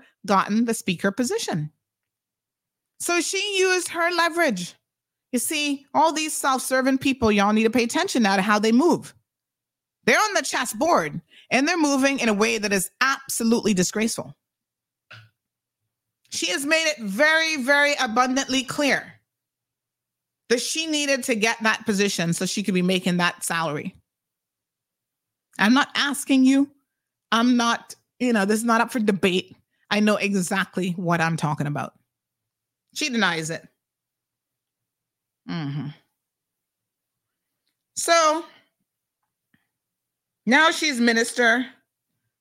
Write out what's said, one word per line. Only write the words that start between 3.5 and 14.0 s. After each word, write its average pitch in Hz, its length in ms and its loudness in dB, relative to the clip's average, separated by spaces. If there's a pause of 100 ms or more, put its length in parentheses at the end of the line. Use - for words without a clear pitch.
used 370 300 2
her 339 220 -2
leverage. 330 640 0 (580)
You 254 60 2
see, 294 560 -4
all 320 180 4
these 311 200 -4
self-serving 262 640 0
people, 254 340 0
y'all 202 200 2
need 220 120 2
to 226 60 2
pay 233 140 2
attention 311 380 -2
now 196 140 2
to 190 60 2
how 214 160 2
they 214 120 0
move. 247 440 2 (880)
They're 262 140 4
on 403 160 0
the 330 80 0
chessboard, 247 760 -2 (300)
and 262 160 0
they're 359 100 0
moving 277 420 2
in 240 100 0
a 214 60 2
way 220 240 0
that 202 140 -4
is 190 180 -2 (100)
absolutely 240 720 0
disgraceful. 190 640 -4 (1900)